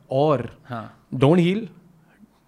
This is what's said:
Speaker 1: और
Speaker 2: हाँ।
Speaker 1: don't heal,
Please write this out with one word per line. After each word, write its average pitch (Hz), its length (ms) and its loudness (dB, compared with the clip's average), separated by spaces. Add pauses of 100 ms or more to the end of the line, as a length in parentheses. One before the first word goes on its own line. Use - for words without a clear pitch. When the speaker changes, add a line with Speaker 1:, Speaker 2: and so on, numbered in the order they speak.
(120)
Speaker 1:
और 135 540 -2
Speaker 2:
हाँ। 110 500 -16
Speaker 1:
don't 143 240 4
heal, 185 220 0 (880)